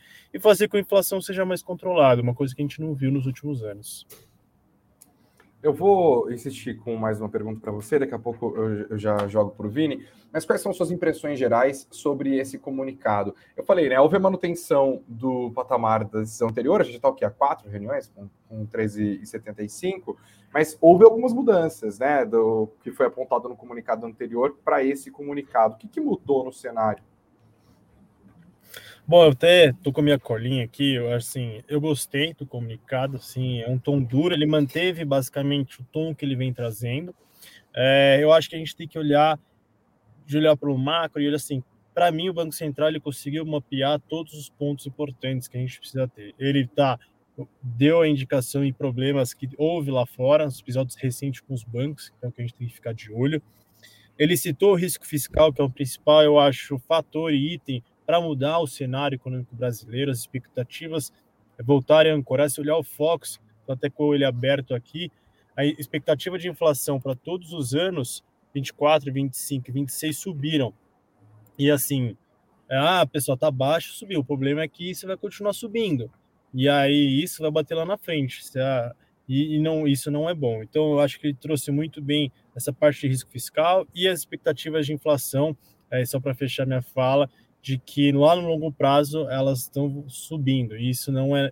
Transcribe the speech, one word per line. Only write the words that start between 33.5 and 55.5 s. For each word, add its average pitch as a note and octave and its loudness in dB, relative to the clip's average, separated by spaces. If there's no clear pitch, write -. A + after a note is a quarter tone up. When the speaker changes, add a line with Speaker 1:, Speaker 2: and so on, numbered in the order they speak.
Speaker 1:
é A2+ -8
um C3 -2
tom C#3+ 0
duro, C#3 0
ele D3+ 0
manteve D#3+ 0
basicamente C#3 -2
o B2+ -16
tom D#3+ -4
que - -12
ele C3+ -2
vem B2+ -4
trazendo. A#2+ -6
É, C3+ 6
eu D3+ 6
acho D#3+ 4
que E3+ -12
a - -8
gente D#3+ -10
tem E3 -12
que E3 -10
olhar, D3+ 4
de D3 -2
olhar D#3 6
pro C#3 -2
macro D#3 -2
e C#3+ 2
olhar D3 0
assim, C#3 -6
pra F3 4
mim D#3+ -2
o - -4
Banco E3 -6
Central, D3+ -2
ele D#3 -2
conseguiu C#3+ -8
mapear D3 -2
todos D#3+ -10
os D3+ -16
pontos C#3+ -6
importantes C3 -8
que B2 -12
a - -4
gente B2+ -8
precisa C3 -6
ter. G#2 -20
Ele C#3 0
tá, C3 0
deu C3+ 2
a D#3 4
indicação C#3 -2
em C3+ -2
problemas C3 -2
que C3 -12
houve D#3 -2
lá B2+ 0
fora, D3 2
os B2+ -6
episódios B2+ -6
recentes C3 -6
com C3+ -12
os A#2+ -8
bancos, B2 -8
então B2 -10
que A#2+ -12
a A#2+ -8
gente A#2+ -10
tem A#2+ -8
que - -18
ficar A#2 -10
de G#2+ -16
olho. C#3 0
Ele F3 4
citou F#3 2
o F#3+ 4
risco F3 -4
fiscal, D3+ 2